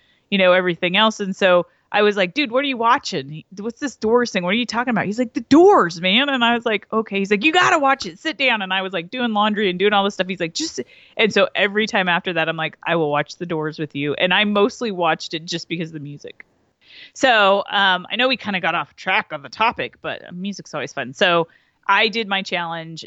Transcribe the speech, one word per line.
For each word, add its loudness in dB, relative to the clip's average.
you -2
know, 6
everything 0
else. 2
And -6
so 4
I 0
was 2
like, 0
"Dude, -2
what 0
are -2
you -4
watching? 0
He, -14
what's -10
this -8
Doors 2
thing? -4
What -2
are 0
you 0
talking -4
about?" 0
He's -6
like, -4
"The -6
Doors, 4
man." 2
And 0
I 4
was -2
like, -2
"Okay." -4
He's -2
like, 0
"You 4
gotta 4
watch 0
it. -12
Sit -8
down." 0
And -4
I 0
was, -6
like, -6
doing -4
laundry 2
and -4
doing 4
all 2
this -2
stuff. -2
He's -6
like, -4
"Just," -6
and 2
so 4
every 0
time 0
after 0
that, 0
I'm -4
like, -6
"I 0
will 0
watch -2
The -8
Doors -6
with -8
you." -2
And 2
I 4
mostly 0
watched -2
it -8
just -8
because -8
of -18
the -12
music. -16
So, 4
um, 2
I -4
know 2
we 2
kinda -4
got -2
off -6
track -2
of -10
the -16
topic, -2
but -10
music's -10
always -6
fun. -8
So 2
I 2
did -4
my -2
challenge. -8